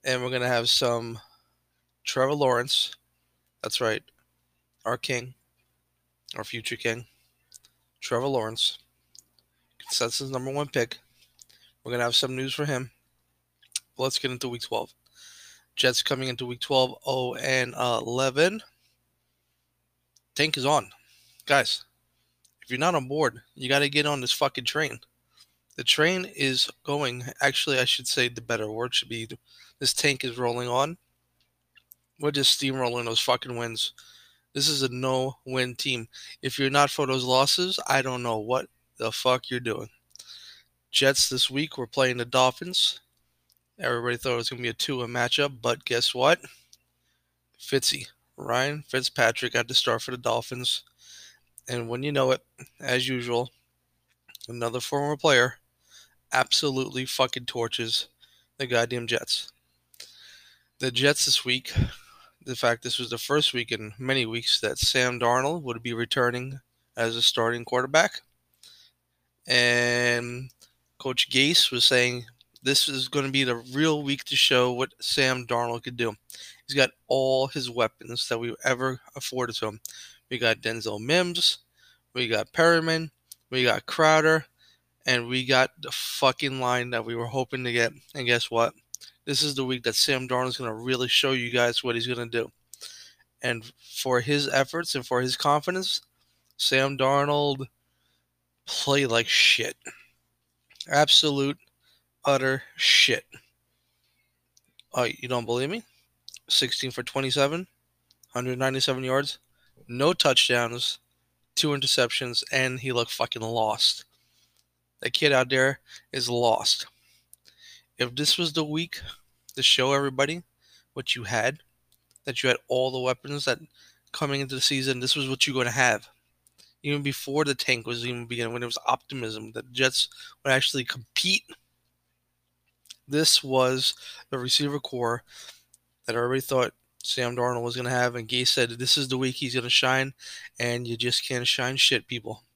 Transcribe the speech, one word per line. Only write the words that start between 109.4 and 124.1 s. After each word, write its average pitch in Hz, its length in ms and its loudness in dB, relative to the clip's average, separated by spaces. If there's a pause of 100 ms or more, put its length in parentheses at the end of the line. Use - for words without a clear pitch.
no 135 260 0
touchdowns, 123 840 2 (560)
two 156 140 0
interceptions, 131 720 0 (100)
and 127 280 0
he 127 120 -4
looked 117 200 -2
fucking - 280 -4
lost. 113 640 0 (960)
That 123 120 -4
kid 147 200 4
out 127 160 4
there 131 320 2 (320)
is 120 160 -4
lost. 120 580 2 (1080)
If 123 180 -2
this 147 220 2
was 170 160 -2
the 156 120 0
week 160 360 -6 (560)
to 135 60 -4
show 131 300 4
everybody 139 500 0 (500)
what - 240 -4
you 120 80 -8
had, 117 360 0 (640)
that 127 180 -4
you 131 60 4
had 123 100 4 (100)
all 127 220 2
the 127 100 -4
weapons 139 460 -4
that 127 140 0 (520)